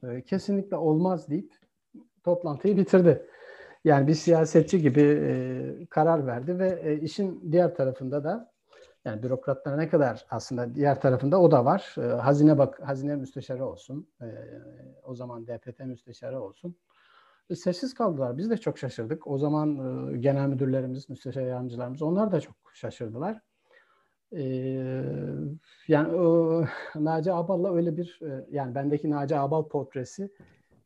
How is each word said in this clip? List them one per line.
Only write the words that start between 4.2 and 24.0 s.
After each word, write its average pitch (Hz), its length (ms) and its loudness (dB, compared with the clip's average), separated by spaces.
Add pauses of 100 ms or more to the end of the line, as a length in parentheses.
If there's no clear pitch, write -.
gibi, 143 200 6
e, 135 840 0
karar 156 420 2
verdi 135 320 -4
ve, 185 240 -2
e, 151 160 -2
işin 170 520 -6
diğer 170 240 4
tarafında 135 480 -4
da, 208 280 -6 (540)
yani 110 180 -8
bürokratlar 135 540 -4
ne 160 120 -2
kadar 135 400 2
aslında 120 460 -6
diğer 143 260 2
tarafında 139 400 4
o 165 100 8
da 123 140 6
var. 180 320 0
E, 139 40 -4
hazine 135 560 6
bak-, 135 260 2
hazine 139 320 -4
müsteşarı 131 500 -8
olsun, - 420 -12 (140)
e, 120 40 -12 (800)
o 127 120 -14
zaman 120 320 -14
D 117 100 -8
P 123 140 -16
T 131 140 -14
müsteşarı 123 560 -12
olsun. 175 340 -14 (720)
E, 175 60 -6
sessiz 190 380 -4
kaldılar. 135 440 -2
Biz 202 120 -4
de 220 80 0
çok 165 200 -4
şaşırdık. 131 500 -8
O 139 100 -4
zaman, 151 320 0 (440)
e, 135 40 -4
genel 139 300 2
müdürlerimiz, 131 600 -2
müsteşar 131 320 -10
yardımcılarımız, 123 600 -6
onlar 185 300 0
da 170 100 0
çok - 140 -12 (180)
şaşırdılar. 127 680 -8 (880)